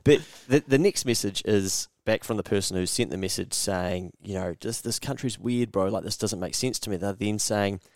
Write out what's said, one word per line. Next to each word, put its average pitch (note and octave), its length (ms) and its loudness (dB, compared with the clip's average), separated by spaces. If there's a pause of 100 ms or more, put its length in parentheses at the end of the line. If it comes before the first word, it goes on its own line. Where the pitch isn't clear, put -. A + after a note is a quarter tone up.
But D3+ 180 8 (260)
the, C#3 180 4
the C3+ 120 4
next F#3 260 2
message G#2+ 400 0
is G2 440 2 (180)
back A2 180 0
from A2 140 -2
the G2 40 -4
person F#2+ 340 0
who F#2 100 0
sent G2 240 0
the E2 80 -4
message F#2+ 340 -4
saying, F2+ 600 -2 (100)
you G2 120 -8
know, F#2 240 -4
"This, A2+ 220 -6
this A#2 180 -4
country's B2+ 400 -6
weird, A#2+ 320 0
bro. F#2+ 180 2
Like, F#2+ 160 -2
this F#2+ 120 -6
doesn't G2+ 240 -2
make F2 140 -6
sense B2+ 260 -2
to - 100 -8
me." F#2+ 60 -2
They're G2 160 -2
then G#2 260 -2
saying, G2+ 420 0 (160)